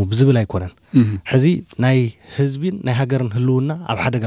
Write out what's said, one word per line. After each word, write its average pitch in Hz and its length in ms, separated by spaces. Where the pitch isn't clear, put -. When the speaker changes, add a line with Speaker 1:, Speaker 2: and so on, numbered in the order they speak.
Speaker 1:
ብዝብል 120 320
ኣይኮነን። 98 360
Speaker 2:
እም። 120 140
Speaker 1:
ሕዚ 131 200
ናይ 131 200
ህዝቢን 139 500
ናይ 127 140
ሃገርን 127 360
ህልውና 131 400
ኣብ 110 160
ሓደጋ 120 280